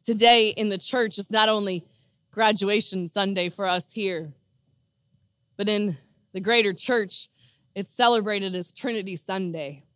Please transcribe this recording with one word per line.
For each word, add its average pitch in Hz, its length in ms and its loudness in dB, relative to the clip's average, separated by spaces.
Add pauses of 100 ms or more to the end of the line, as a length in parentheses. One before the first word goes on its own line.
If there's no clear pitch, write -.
Today 233 460 6
in 214 220 -2
the 190 80 -4
church 226 400 -2
is 196 120 -8
not 220 180 4
only 202 380 -2 (480)
graduation 208 720 0
Sunday 190 420 -2
for 196 160 -8
us 180 280 -2
here, 175 400 -6 (1200)
but 202 120 -2
in 208 280 0 (360)
the 190 80 -8
greater 208 320 2
church, 220 560 -4 (480)
it's 196 180 -8
celebrated 208 600 0
as 175 160 -8
Trinity 208 420 -6
Sunday. 165 720 -8 (120)